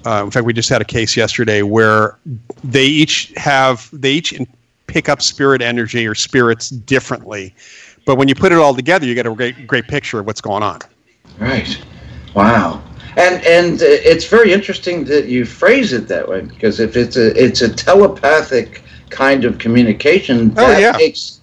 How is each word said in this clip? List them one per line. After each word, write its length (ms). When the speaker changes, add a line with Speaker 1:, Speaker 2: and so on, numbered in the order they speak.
Speaker 1:
uh, 200
in 60
fact, 160
we 60
just 160
had 120
a 40
case 320
yesterday 460
where 560
they 200
each 520
have, 560
they 200
each 200
in-, 140
pick 200
up 140
spirit 400
energy 440
or 80
spirits 560
differently. 840
But 120
when 120
you 80
put 160
it 60
all 160
together, 320
you 80
get 120
a 80
great, 320
great 220
picture 320
of 60
what's 140
going 220
on. 180
Speaker 2:
Right. 440
Wow. 480
And, 280
and, 380
uh, 40
it's 400
very 260
interesting 540
that 200
you 180
phrase 480
it 160
that 200
way, 140
because 380
if 160
it's 200
a, 260
it's 200
a 100
telepathic 1080
kind 340
of 140
communication, 960
Speaker 1:
Oh, 120
Speaker 2:
that 120
Speaker 1:
yeah. 120
Speaker 2:
takes 500